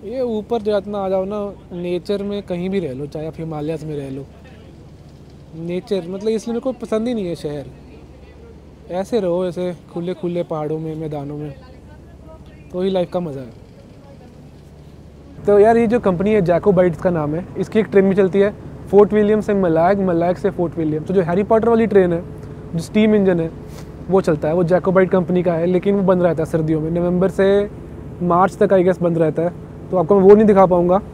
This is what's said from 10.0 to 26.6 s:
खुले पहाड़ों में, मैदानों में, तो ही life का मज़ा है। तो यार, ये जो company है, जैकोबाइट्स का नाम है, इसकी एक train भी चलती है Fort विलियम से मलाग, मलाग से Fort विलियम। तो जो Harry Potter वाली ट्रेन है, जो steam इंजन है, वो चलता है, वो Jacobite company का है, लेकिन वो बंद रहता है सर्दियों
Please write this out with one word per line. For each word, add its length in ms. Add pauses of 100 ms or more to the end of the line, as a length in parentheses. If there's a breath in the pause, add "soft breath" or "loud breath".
खुले 280
पहाड़ों 360
में, 160
मैदानों 440
में, 160 (1160)
तो 80
ही 100
life 220
का 80
मज़ा 200
है। 120 (1900)
तो 120
यार, 180
ये 100
जो 140
company 300
है, 120
जैकोबाइट्स 580
का 100
नाम 240
है, 120 (120)
इसकी 200
एक 80
train 220
भी 60
चलती 240
है 160 (360)
Fort 220
विलियम 280
से 140
मलाग, 460
मलाग 360
से 140
Fort 280
विलियम। 260
तो 100
जो 80
Harry 200
Potter 260
वाली 180
ट्रेन 260
है, 120 (480)
जो 60
steam 360
इंजन 260
है, 100 (580 loud breath)
वो 120
चलता 280
है, 60
वो 100
Jacobite 460
company 320
का 100
है, 140
लेकिन 280
वो 80
बंद 200
रहता 200
है 80
सर्दियों 300